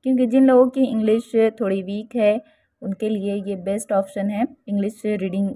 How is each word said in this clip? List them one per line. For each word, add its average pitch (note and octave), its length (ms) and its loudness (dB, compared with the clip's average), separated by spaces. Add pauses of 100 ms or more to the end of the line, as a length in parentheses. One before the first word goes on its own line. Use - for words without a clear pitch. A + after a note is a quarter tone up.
क्योंकि B3+ 220 2
जिन C4 200 4
लोगों B3+ 240 6
की C4 140 0
इंग्लिश A3 520 0
थोड़ी A3 460 0
वीक G3+ 340 -10
है G#3+ 260 2 (400)
उनके G3 280 -6
लिए G3+ 260 -4
ये G3 200 -6
बेस्ट G3 380 -6
ऑप्शन G3 360 -2
है G#3 160 -2 (220)
इंग्लिश G3+ 380 -4
रीडिंग G3 500 -2